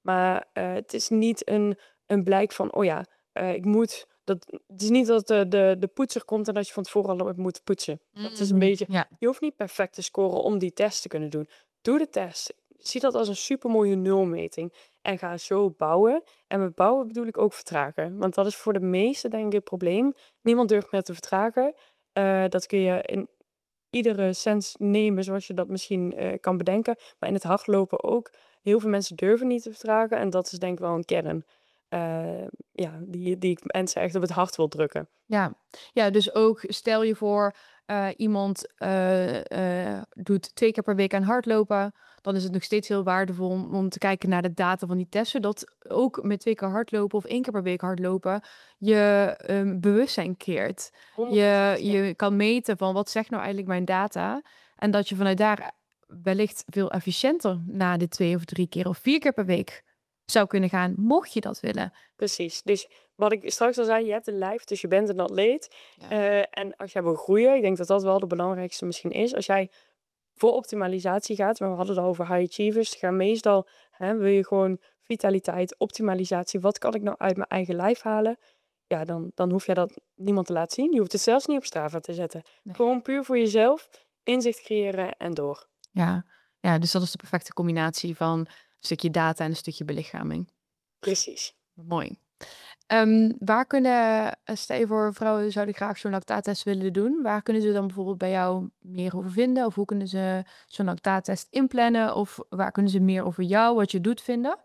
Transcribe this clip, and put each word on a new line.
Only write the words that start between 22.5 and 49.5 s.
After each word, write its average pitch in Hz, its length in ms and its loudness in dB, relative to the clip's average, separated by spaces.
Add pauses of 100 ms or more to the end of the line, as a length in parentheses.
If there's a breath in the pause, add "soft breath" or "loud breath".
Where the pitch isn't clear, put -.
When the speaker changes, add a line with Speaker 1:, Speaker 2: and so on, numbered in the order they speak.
Speaker 1:
kun 202 140 0
je 185 220 2
in - 260 -4 (640)
iedere 208 440 2
sens 208 440 -2
nemen 208 460 2
zoals 190 240 -6
je 196 60 -10
dat 180 140 -2
misschien, 185 500 -4
eh, 190 220 -4
kan 185 180 0
bedenken. 196 380 0 (240 loud breath)
Maar - 100 -4
in 196 60 0
het 196 80 -4
hardlopen 196 600 0
ook. 233 280 0 (300 soft breath)
Heel 208 180 2
veel 214 100 0
mensen 202 260 -2
durven 226 320 2
niet 247 160 0
te 233 60 -12
vertragen 220 480 0
en 196 120 0
dat 180 220 -2
is 180 80 -12
denk 180 140 -2
ik 175 120 -6
wel 170 100 0
een 165 100 -4
kern, 160 400 -2 (420)
eh, 170 600 -6 (240)
ja, 160 300 -8
die, 180 360 -4
die 185 140 0
ik - 220 -6
mensen 185 280 -2
echt 175 140 -4
op 185 60 0
het 175 100 -2
hart 185 240 -2
wil 160 120 0
drukken. 156 420 -4 (160)
Speaker 2:
Ja. 202 280 0 (400 loud breath)
Ja, 214 160 2
dus 208 240 2
ook 220 340 4
stel 220 360 0
je 220 120 2
voor, 208 400 0 (300 soft breath)
eh, 202 220 -2 (100)
iemand, 196 600 -2
eh, 185 1160 0
eh, 190 140 -8
doet - 460 -2
twee 226 160 4
keer 214 120 -6
per 208 120 0
week 190 180 2
aan 196 100 0
hardlopen, 214 720 0 (280 soft breath)
dan 196 140 -2
is 185 80 0
het 185 80 -4
nog 180 120 -2
steeds 208 240 -2
heel 202 160 0
waardevol 185 460 0
om, 185 260 -4
om 190 140 0
te 180 80 -8
kijken 190 320 0
naar 180 120 2
de 175 120 -2
data 185 340 -2
van 180 100 -2
die 180 120 -4
test, 220 220 -2
zodat 208 440 -4 (120)
ook - 360 0
met 202 160 -2
twee 226 160 0
keer 196 120 -6
hardlopen 208 500 -2
of 196 80 -4
één 247 160 -2
keer 254 120 -4
per 202 100 -2
week 180 180 -2
hardlopen 185 600 -2 (360 loud breath)
je, 208 600 4
ehm, 196 420 -2